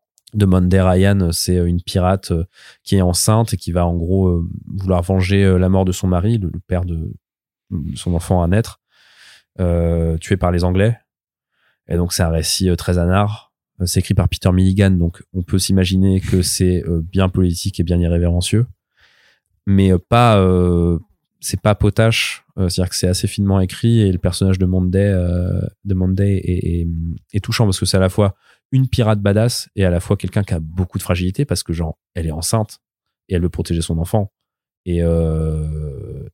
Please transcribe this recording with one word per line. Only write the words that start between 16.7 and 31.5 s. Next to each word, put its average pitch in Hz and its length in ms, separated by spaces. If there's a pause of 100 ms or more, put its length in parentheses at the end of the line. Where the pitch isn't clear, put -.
euh, 82 160
bien 92 260
politique 92 520
et - 20
bien 87 160
irrévérencieux, 87 680 (1000)
mais, 98 260
euh, 90 60
pas, 117 400
euh, 87 600 (420)
c'est - 200
pas 107 140
potache, - 680 (140)
euh, 92 100
c'est-à-dire 90 220
que - 60
c'est 92 120
assez 90 180
finement 98 340
écrit 117 400
et 98 120
le 87 60
personnage 95 400
de 92 80
Monday, 92 460
euh, 90 480 (240)
de 98 100
Monday 95 420
est, 87 460
est, 85 60 (440)
est 104 100
touchant 117 220
parce 95 160
que 92 60
c'est 98 100
à 95 40
la 92 100
fois 98 260 (360)
une 131 160
pirate 107 320
badass 104 540
et 98 100
à 90 60
la 87 100
fois 101 160
quelqu'un 92 280
qui 92 100
a 80 60
beaucoup 85 380
de - 40
fragilité 90 420
parce - 180